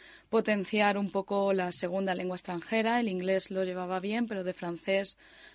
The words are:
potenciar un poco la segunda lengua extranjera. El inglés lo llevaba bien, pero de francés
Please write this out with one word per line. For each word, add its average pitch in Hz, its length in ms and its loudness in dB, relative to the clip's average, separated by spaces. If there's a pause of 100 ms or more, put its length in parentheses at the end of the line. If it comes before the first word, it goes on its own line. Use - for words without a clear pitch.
(300)
potenciar 208 680 2
un 202 100 0
poco 196 440 0
la 180 180 0
segunda 185 420 -2
lengua 180 220 -2
extranjera. 220 640 0
El 233 100 0
inglés 190 400 0
lo 190 140 -2
llevaba 185 360 -2
bien, 214 280 -2
pero 202 160 -4
de 180 100 -2
francés 190 640 -2 (360)